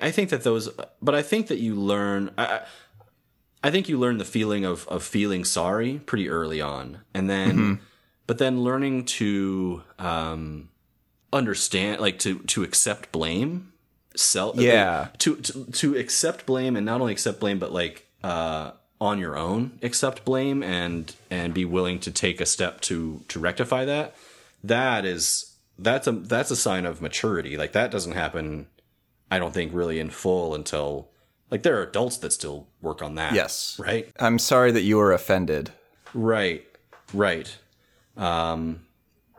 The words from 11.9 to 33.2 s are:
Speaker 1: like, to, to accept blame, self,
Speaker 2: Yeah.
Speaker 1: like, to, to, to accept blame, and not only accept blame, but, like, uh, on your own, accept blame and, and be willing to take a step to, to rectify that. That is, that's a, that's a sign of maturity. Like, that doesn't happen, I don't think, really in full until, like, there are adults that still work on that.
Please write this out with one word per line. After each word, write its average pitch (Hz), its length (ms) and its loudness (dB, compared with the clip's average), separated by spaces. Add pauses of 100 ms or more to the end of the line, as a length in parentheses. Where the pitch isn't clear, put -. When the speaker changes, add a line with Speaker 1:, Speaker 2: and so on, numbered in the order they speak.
Speaker 1:
like, 98 180 2
to, 95 200 -2
to - 240 -2
accept - 480 0
blame, 104 640 -2 (420)
self, - 420 0
Speaker 2:
Yeah. 107 420 6
Speaker 1:
like, - 180 -8
to, 156 200 2
to, - 340 -8
to 139 260 2
accept - 480 0
blame, 127 300 2
and 104 100 0
not 117 160 0
only 117 120 0
accept - 260 -2
blame, 101 180 2
but, 90 140 -4
like, 87 340 -4 (180)
uh, 82 480 -2 (300)
on 104 160 2
your 80 200 -4
own, 104 440 -2
accept 127 440 -2
blame 135 360 0
and, 87 540 -4 (160)
and 87 220 -4
be 90 120 0
willing 90 340 0
to 92 120 -8
take 90 300 -2
a 85 40 -2
step - 360 -2
to, 80 480 -4
to 85 100 -8
rectify 120 460 0
that. 147 280 -4 (500)
That 113 420 2
is, - 500 -2 (220)
that's 117 280 2
a, 135 60 2
that's 113 400 0
a 127 60 0
sign 92 280 0
of 80 160 -6
maturity. 80 560 -2
Like, 76 160 -4
that 110 180 2
doesn't 87 200 -4
happen, 78 560 -4 (640)
I 95 80 2
don't 85 140 -4
think, 85 200 -2
really 85 280 0
in 78 80 -4
full 90 440 0
until, 73 580 -4 (380)
like, 117 140 -4
there 151 160 4
are 92 40 0
adults 120 340 -2
that - 160 -4
still 73 340 -8 (140)
work 78 200 -6
on 76 140 -8
that. 78 180 -2